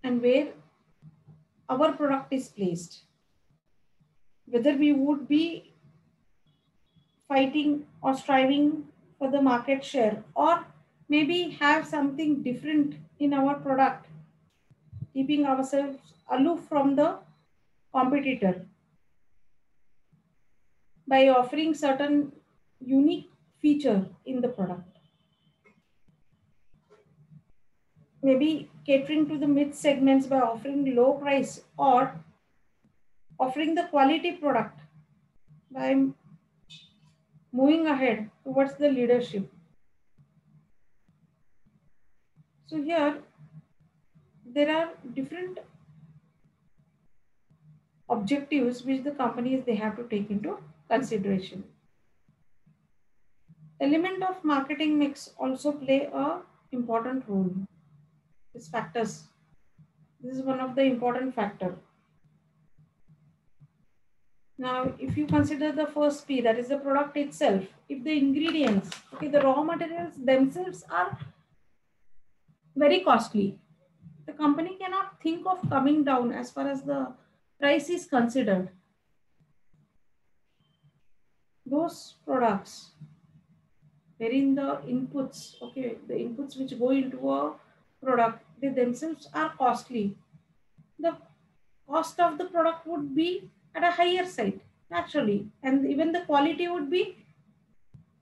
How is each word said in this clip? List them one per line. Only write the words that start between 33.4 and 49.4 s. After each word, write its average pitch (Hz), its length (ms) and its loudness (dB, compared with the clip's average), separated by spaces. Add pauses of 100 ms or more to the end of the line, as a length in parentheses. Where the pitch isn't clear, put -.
offering 294 340 0
the 339 100 0
quality 302 480 2
product 254 480 -2 (920)
by 269 360 2 (1500)
moving 302 340 4
ahead 254 420 0 (160)
towards 269 300 0
the 294 160 2
leadership. 240 600 0 (3250)
So 311 160 -6
here, 294 360 0 (1300)
there 294 320 0
are 330 140 -2 (240)
different 349 460 -10 (2500)
objectives 247 720 -2
which 262 220 -4
the 285 80 -4
companies, 254 520 -2